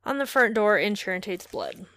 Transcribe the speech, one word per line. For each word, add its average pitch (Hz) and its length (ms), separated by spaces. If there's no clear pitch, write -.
on 277 140
the 269 80
front 233 280
door 208 240
in 208 160
Sharon 185 280
Tate's 180 240
blood. 113 400